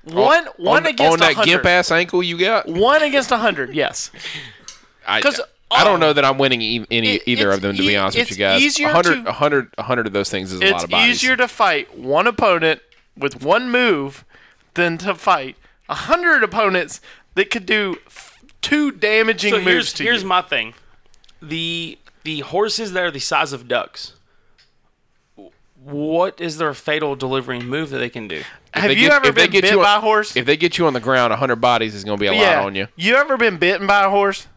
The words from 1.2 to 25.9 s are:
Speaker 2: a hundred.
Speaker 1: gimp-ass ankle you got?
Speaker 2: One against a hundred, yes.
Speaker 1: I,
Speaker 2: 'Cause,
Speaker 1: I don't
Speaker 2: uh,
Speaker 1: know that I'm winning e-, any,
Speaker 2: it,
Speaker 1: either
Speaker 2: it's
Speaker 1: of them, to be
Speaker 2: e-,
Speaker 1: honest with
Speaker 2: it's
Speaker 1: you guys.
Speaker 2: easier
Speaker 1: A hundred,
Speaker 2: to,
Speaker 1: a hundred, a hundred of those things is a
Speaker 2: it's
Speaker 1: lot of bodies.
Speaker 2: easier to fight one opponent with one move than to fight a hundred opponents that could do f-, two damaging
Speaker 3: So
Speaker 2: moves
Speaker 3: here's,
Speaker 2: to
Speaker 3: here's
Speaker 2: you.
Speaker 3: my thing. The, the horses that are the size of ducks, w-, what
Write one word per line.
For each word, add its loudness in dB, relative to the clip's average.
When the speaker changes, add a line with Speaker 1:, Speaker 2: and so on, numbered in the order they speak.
Speaker 2:
a 0
hundred. 4
Speaker 1:
gimp-ass 4
ankle 2
you -4
got? 0
Speaker 2:
One 4
against 0
a 2
hundred, -2
yes. -4
Speaker 1:
I, 0
Speaker 2:
'Cause, 0
Speaker 1:
I 4
don't 4
Speaker 2:
uh, 2
Speaker 1:
know 4
that 2
I'm 0
winning 2
e-, -4
any, 0
Speaker 2:
it, -4
Speaker 1:
either 2
Speaker 2:
it's 2
Speaker 1:
of -6
them, -2
to -2
be 0
Speaker 2:
e-, 2
Speaker 1:
honest 0
with -2
Speaker 2:
it's -10
Speaker 1:
you 0
guys. 2
Speaker 2:
easier 0
Speaker 1:
A 0
hundred, 2
Speaker 2:
to, -4
Speaker 1:
a -8
hundred, -2
a -10
hundred -2
of -6
those 0
things -6
is -8
a 0
Speaker 2:
it's 4
Speaker 1:
lot -2
of -8
bodies. 2
Speaker 2:
easier -2
to 0
fight -2
one 0
opponent 0
with -6
one 0
move -2
than 0
to -4
fight -2
a -6
hundred 0
opponents -2
that 0
could -6
do -2
f-, -20
two -2
damaging 0
Speaker 3:
So 2
Speaker 2:
moves -2
Speaker 3:
here's, 0
Speaker 2:
to -8
Speaker 3:
here's -2
Speaker 2:
you. -8
Speaker 3:
my 2
thing. -6
The, -8
the -8
horses -4
that -4
are -4
the -14
size -2
of -12
ducks, -6
w-, -20
what -2